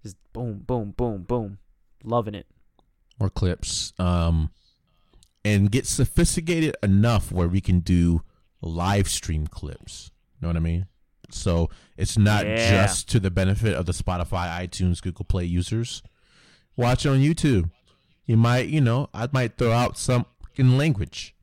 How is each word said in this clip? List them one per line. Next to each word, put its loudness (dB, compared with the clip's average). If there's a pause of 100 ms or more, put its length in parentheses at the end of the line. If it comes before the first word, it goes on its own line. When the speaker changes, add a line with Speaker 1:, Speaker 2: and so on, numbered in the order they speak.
Speaker 1:
Just -16 (160)
boom, -8
boom, -2
boom, -4
boom. -4 (460)
Loving -2
it. -16 (720)
Speaker 2:
More 0
clips. -4
Um, 0 (960)
and 4
get 0
sophisticated 0
enough 4
where 0
we 2
can 2
do 2 (380)
live 0
stream -4
clips. -14 (300)
Know -6
what -2
I -2
mean? -2 (460)
So 0 (260)
it's -2
not 4
Speaker 1:
Yeah. 0 (140)
Speaker 2:
just -2
to 2
the -2
benefit 0
of -4
the -2
Spotify, -4 (180)
iTunes, -2
Google -8
Play -6
users -4 (720)
watching 2
on 4
YouTube. 2 (560)
You 2
might, 4
you 0
know, 0
I -6
might -2
throw 0
out 0
some 0 (300)
in 4
language. -2